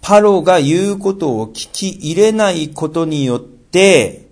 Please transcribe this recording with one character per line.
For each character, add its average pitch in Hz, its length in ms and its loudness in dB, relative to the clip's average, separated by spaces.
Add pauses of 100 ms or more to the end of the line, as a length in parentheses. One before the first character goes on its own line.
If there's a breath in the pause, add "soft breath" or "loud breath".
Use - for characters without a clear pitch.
パ 208 200 4
ロ 202 220 2
が 180 160 4
言 170 340 0
う 196 60 -8
こ 196 140 -4
と 175 200 -4
を 110 160 -6
聞 - 220 -16
き - 200 -8
入 160 240 -8
れ 208 180 2
な 214 180 0
い 160 200 -6
こ 151 180 -8
と 165 160 -4
に 151 220 -4
よ 123 100 -2
っ 117 40 -6
て 175 920 0